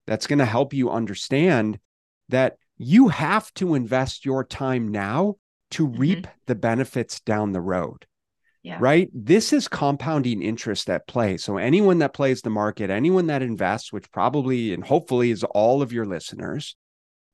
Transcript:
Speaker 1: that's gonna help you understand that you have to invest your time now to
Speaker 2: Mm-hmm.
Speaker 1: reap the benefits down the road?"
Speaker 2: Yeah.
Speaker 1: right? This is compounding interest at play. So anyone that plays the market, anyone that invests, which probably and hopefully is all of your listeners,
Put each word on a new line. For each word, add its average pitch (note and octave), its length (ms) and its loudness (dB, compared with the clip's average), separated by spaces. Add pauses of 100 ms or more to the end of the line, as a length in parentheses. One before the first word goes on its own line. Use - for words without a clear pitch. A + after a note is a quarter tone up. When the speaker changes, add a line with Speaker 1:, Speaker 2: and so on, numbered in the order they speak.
Speaker 1:
that's A2 200 -4
gonna C#3+ 180 2
help B2 280 0
you B2+ 160 0
understand A2+ 920 0 (500)
that C3 280 2 (200)
you G3 320 6
have E3+ 460 -2
to F3 200 0
invest B2+ 500 -2
your C3 200 0
time B2+ 420 -4
now G#2+ 480 -2 (360)
to D#3 160 0
Speaker 2:
Mm-hmm. A#2 120 -4
Speaker 1:
reap E3+ 280 0 (180)
the B2 100 -2
benefits A#2 640 -2
down G#2+ 320 -2
the F#2 100 -4
road?" F2 440 -6 (580)
Speaker 2:
Yeah. - 180 -12
Speaker 1:
right? D3+ 320 4
This C3+ 400 2
is C#4+ 140 2
compounding C#3 720 -2
interest G#2+ 480 -4
at F2 180 -2
play. G#2 300 0
So G2+ 200 -6
anyone F3 420 4
that C#3+ 140 0
plays C3 280 0
the A#2+ 80 -4
market, G#2 400 -2
anyone E3 380 2
that C#3+ 140 -2
invests, G#2+ 520 -4
which - 180 -12
probably B2 600 0
and F2 100 -6
hopefully B2 480 2
is A2 120 -4
all A#2 380 2
of A#2+ 120 -6
your A#2 120 -4
listeners, - 680 -8 (580)